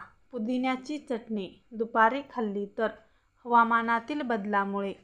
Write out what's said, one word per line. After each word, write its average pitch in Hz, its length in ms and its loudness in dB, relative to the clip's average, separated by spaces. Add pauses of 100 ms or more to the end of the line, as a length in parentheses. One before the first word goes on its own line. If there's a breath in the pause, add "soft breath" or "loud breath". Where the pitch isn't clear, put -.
(320)
पुदिन्याची 254 680 -2
चटणी 226 760 -6
दुपारी 226 500 2 (100)
खाल्ली 202 340 -4 (120)
तर 220 100 0 (580)
हवामानातील 233 760 2
बदलामुळे 202 720 -2 (100)